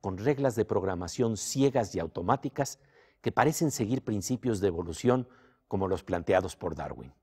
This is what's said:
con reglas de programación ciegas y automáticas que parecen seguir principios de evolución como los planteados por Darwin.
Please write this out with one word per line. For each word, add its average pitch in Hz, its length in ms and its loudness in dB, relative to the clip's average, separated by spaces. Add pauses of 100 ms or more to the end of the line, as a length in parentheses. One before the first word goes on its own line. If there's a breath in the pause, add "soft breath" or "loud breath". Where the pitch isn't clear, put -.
con 95 160 -4
reglas 135 380 0
de 110 100 2
programación 95 720 0
ciegas 131 560 0
y 92 60 -2
automáticas 101 800 -2 (420 soft breath)
que 117 100 -2
parecen 151 380 2
seguir 123 340 -2
principios 110 580 -2
de 98 80 4
evolución 87 580 0 (400 soft breath)
como 95 200 0
los 92 160 -2
planteados 92 520 2
por 80 200 -6
Darwin. 67 480 -12